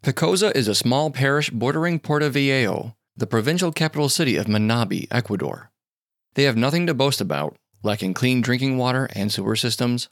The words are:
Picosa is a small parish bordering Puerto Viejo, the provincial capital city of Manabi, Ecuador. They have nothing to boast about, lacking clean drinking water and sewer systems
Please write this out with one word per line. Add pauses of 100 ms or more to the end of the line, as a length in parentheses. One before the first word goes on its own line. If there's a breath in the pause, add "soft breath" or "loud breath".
Picosa
is
a
small
parish
bordering
Puerto
Viejo, (200)
the
provincial
capital
city
of
Manabi,
Ecuador. (640)
They
have
nothing
to
boast
about, (300)
lacking
clean
drinking
water
and
sewer
systems